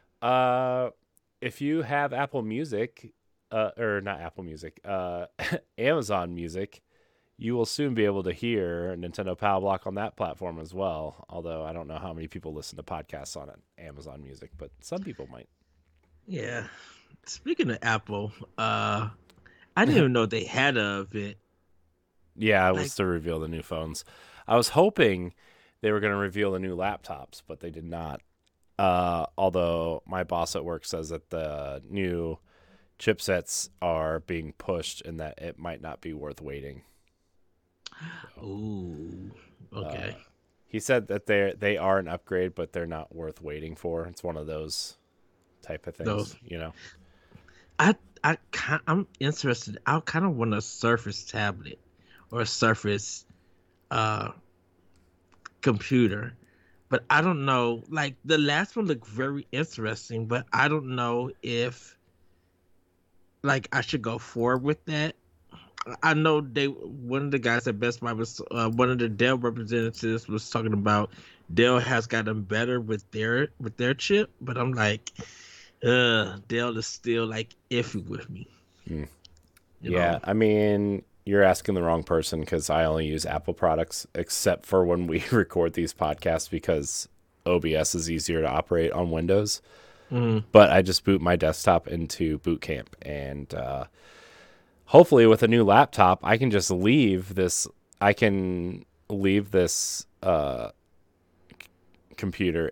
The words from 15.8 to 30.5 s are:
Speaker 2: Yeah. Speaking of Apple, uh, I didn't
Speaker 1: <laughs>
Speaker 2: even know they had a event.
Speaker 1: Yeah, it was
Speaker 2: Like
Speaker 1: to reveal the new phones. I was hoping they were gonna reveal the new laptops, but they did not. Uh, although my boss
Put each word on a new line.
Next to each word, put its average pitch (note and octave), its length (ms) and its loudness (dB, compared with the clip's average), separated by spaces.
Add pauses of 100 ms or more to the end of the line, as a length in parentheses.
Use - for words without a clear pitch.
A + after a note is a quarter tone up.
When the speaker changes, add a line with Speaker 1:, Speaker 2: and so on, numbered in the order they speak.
Speaker 2:
Yeah. A#2+ 420 -10 (580)
Speaking D4 460 -4
of G#2+ 100 -6
Apple, G#2+ 500 -4 (260)
uh, G#2+ 520 -2 (640)
I G3 100 4
didn't C4 120 4
Speaker 1:
<laughs> - 0 -
Speaker 2:
even C#3 160 6
know A#2 120 4
they G#2+ 200 -2
had C3 320 0
a G2+ 240 0
event. G2+ 340 -10 (1040)
Speaker 1:
Yeah, G2+ 320 4
it F#2 40 4
was F#2 100 0
Speaker 2:
Like F2 120 -6
Speaker 1:
to G2 100 0
reveal E2 360 -2
the D#2+ 80 -6
new E2 120 -8
phones. D#2+ 440 -8 (420)
I A2 80 2
was A#2+ 140 2
hoping A#2+ 640 2 (480)
they G#2+ 100 2
were G#2+ 80 0
gonna G2+ 160 0
reveal G2+ 380 -2
the F#2 60 -4
new F#2 180 -8
laptops, F2+ 680 -8
but D#2 140 -16
they F2 100 -12
did D#2 140 -14
not. E2 380 -10 (580)
Uh, F2+ 480 2 (100)
although E2+ 680 0
my F#2 160 -6
boss E2+ 320 -4